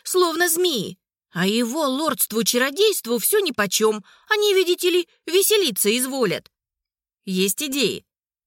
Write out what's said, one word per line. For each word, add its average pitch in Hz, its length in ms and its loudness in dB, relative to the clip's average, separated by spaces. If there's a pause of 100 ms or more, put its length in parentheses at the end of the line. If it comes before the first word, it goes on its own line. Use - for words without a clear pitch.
словно 349 440 0
змеи. 320 500 -2 (320)
А 175 160 -2
его 240 420 0
лордству-чародейству 262 1300 0
все 403 220 2
нипочем. 214 640 0 (240)
Они, 415 260 2
видите 359 360 2
ли, 339 180 0 (180)
веселиться 320 680 2
изволят. 254 560 -2 (720)
Есть 190 400 -2
идеи. 262 420 -2 (400)